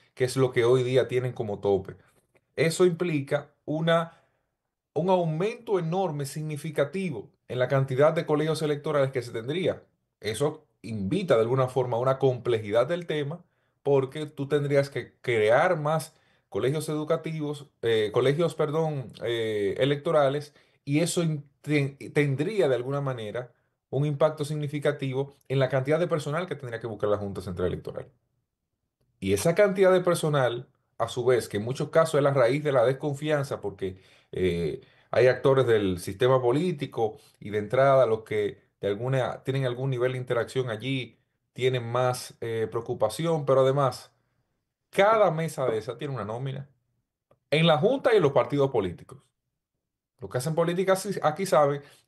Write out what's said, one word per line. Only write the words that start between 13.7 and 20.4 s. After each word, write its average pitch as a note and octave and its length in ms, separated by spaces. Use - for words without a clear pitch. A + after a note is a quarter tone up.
porque C#3 440
tú C#3 220
tendrías C#3 420
que - 320
crear B2+ 580
más D#3 340
colegios C#3 380
educativos, D3+ 800
eh, A2 300
colegios, D3 420
perdón, D3+ 580
eh, A2 540
electorales, C#3+ 760